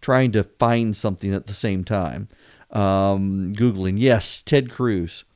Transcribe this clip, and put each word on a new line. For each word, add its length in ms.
trying 320
to 100
find 520
something 380
at 140
the 80
same 280
time. 440
Um, 840
Googling, 460
yes, 420
Ted 280
Cruz 560